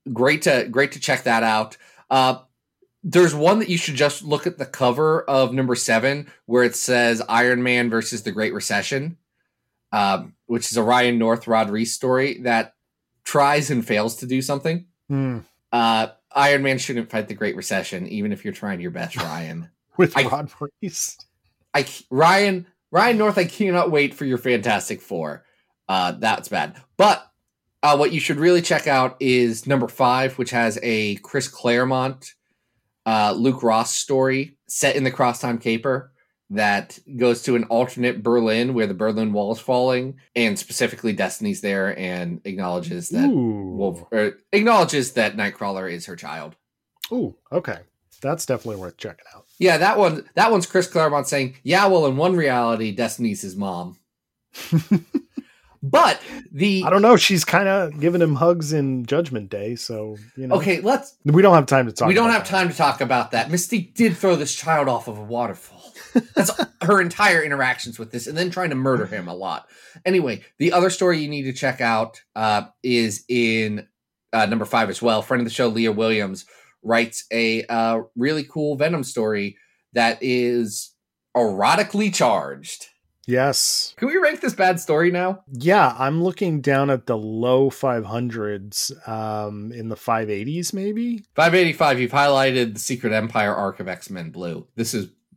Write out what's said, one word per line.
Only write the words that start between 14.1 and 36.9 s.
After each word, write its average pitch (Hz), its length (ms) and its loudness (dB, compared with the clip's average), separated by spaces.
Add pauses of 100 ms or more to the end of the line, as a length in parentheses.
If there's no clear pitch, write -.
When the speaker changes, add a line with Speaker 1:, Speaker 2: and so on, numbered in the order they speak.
Speaker 1:
to - 80 -12
do 131 160 -2
something. 151 440 -4 (220)
Speaker 2:
Hmm. 135 320 -2 (320)
Speaker 1:
Uh, 113 360 2 (260)
Iron 143 300 4
Man 135 140 0
shouldn't 117 320 -6
fight 107 180 -4
the 107 80 -12
Great 107 200 -4
Recession, 95 520 -6
even 104 260 -6
if 95 100 -10
you're 101 100 -8
trying 95 280 -8
your 87 100 -8
best, 90 240 -10
Speaker 2:
<laughs> - 80 -6
Speaker 1:
Ryan. 156 460 -10 (280)
Speaker 2:
With 180 200 2
Speaker 1:
I, 139 100 4
Speaker 2:
Rod 147 240 -6 (300)
Reese. - 360 -8 (560)
Speaker 1:
I, 143 120 0 (240)
Ryan, 180 560 4 (260)
Ryan 220 260 4
North, 208 200 2
I 180 80 4
cannot 180 460 0
wait 143 220 2
for 147 120 -8
your 127 140 0
Fantastic 110 640 0
Four. 80 440 -8 (420)
Uh, 90 260 0
that's - 360 -4
bad. 85 260 -4 (220)
But, 196 280 4 (580)
uh, 147 140 6
what 151 140 4
you 160 80 -2
should 143 180 -2
really 175 240 6
check 165 260 0
out 131 320 2
is 123 480 2
number 131 200 2
five, 131 500 0
which 120 140 -4
has 117 320 0
a 107 340 -2
Chris 131 300 -6
Claremont, 127 840 -2 (720)
uh, 107 300 2
Luke 127 280 0
Ross 113 320 2
story 131 640 -2 (100)
set - 280 0
in 135 80 0
the 127 80 0
Crosstime 123 480 0
Caper 127 520 -4 (400)
that 101 460 -2 (200)